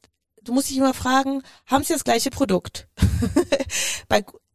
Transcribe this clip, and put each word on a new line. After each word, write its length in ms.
du 100
musst 160
dich 80
immer 160
fragen, 480
haben 180
sie 100
das 100
gleiche 260
Produkt? 580
<laughs> 1080
Bei, 160